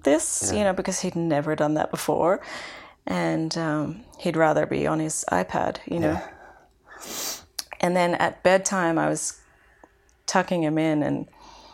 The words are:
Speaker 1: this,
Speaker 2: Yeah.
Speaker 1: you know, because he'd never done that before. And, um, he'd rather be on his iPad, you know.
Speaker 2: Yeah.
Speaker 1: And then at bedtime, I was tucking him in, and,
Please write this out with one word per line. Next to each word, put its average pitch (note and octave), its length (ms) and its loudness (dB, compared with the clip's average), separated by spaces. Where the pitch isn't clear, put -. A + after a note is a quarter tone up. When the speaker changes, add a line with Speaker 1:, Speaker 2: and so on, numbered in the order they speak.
Speaker 1:
this, D4 480 2
Speaker 2:
Yeah. G#3 60 0
Speaker 1:
you G#3+ 60 2
know, G3 100 4
because F#3+ 260 -2
he'd F3+ 160 -2
never D#3 400 2
done D3+ 180 2
that - 160 0
before. - 500 2
And, E3 500 -2
um, D#3 480 -2
he'd E3+ 180 -2
rather D#3 300 4
be C#3+ 200 0
on D#3 120 0
his D#3 340 -4
iPad, - 540 -2
you E3+ 140 -4
know. F#3 200 0
Speaker 2:
Yeah. - 800 -20
Speaker 1:
And F3+ 160 2
then F3 200 2
at - 260 -2
bedtime, F#3 560 4
I D3+ 100 2
was - 320 -4
tucking F3+ 380 2
him D#3 120 2
in, D#3 260 2
and, C#3 260 -2